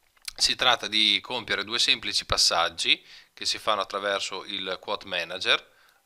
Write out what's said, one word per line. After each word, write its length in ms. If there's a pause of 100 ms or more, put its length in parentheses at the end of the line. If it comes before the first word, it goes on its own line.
(360)
Si 180
tratta 320
di 340
compiere 440
due 140
semplici 460
passaggi 800 (280)
che 120
si 140
fanno 220
attraverso 640
il 360
Quote 260
Manager. 680 (320)